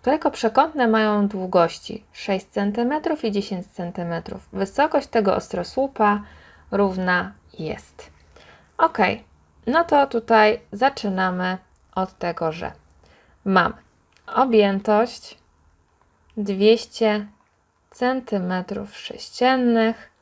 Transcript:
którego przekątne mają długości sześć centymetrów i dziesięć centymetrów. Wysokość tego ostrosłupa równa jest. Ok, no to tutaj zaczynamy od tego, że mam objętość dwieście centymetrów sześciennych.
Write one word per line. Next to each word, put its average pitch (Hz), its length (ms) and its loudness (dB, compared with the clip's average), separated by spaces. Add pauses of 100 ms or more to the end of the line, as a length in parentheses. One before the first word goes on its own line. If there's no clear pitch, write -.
którego 302 300 0
przekątne 262 580 2
mają 214 400 2
długości 185 840 0
sześć 196 340 -4
centymetrów 240 760 -2
i 220 80 0
dziesięć 202 340 -4
centymetrów. 170 880 -8
Wysokość 269 540 0
tego 196 300 2
ostrosłupa 208 880 -2 (480)
równa 185 640 0 (260)
jest. - 520 -12 (680)
Ok, 330 200 0 (680)
no 320 180 2
to 285 220 4
tutaj 220 540 2 (120)
zaczynamy 185 840 -2 (360)
od 190 240 -6
tego, 170 340 -4
że 170 200 -10 (720)
mam 190 280 2 (540)
objętość 214 1120 2 (1000)
dwieście 208 880 2 (640)
centymetrów 202 1080 -4
sześciennych. 240 1200 0